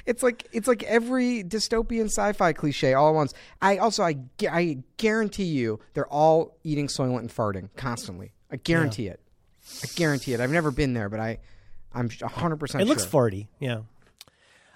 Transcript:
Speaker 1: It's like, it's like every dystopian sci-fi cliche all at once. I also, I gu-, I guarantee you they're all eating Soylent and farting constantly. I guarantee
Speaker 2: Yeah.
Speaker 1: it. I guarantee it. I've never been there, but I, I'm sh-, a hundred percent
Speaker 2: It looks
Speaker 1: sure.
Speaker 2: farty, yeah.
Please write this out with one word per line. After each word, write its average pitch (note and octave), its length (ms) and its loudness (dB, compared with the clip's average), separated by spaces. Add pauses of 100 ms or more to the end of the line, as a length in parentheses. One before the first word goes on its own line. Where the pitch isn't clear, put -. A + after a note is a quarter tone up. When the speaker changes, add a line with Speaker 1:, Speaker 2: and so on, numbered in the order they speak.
Speaker 1:
It's A#3+ 160 0
like, B3 280 -2
it's A3+ 160 -2
like A#3+ 160 2
every A#3+ 600 2
dystopian A3 640 -2
sci-fi G3+ 480 2
cliche C3+ 420 0
all D3 140 6
at D#3 60 4
once. D3 180 0 (280)
I G3 160 4
also, G#3 260 2
I E3 100 2
gu-, C3+ 360 -6
I E3 280 2 (200)
guarantee G#3+ 480 0
you B2 340 0 (140)
they're C#3+ 140 -4
all D#3+ 560 4
eating D3 240 -2
Soylent B2+ 320 0
and A2 100 -8
farting G2 480 -4
constantly. G2+ 540 -8 (200)
I D3 40 -6
guarantee C#3 500 0
Speaker 2:
Yeah. F2+ 60 -6
Speaker 1:
it. - 80 -16 (640)
I - 120 -8
guarantee C#3+ 380 0
it. A2+ 60 0
I've B2+ 120 0
never D#3 200 2
been C3 240 0
there, G#2 140 -2
but G#2+ 100 -4
I, A2 180 -4 (560)
I'm B2 160 -4
sh-, - 140 -12
a A#2 40 -6
hundred D#3+ 320 -2
percent C#3 220 -2
Speaker 2:
It G3+ 60 4
looks A#3+ 200 0
Speaker 1:
sure. B2 220 4
Speaker 2:
farty, G2 180 -6 (120)
yeah. A#2+ 220 -4 (960)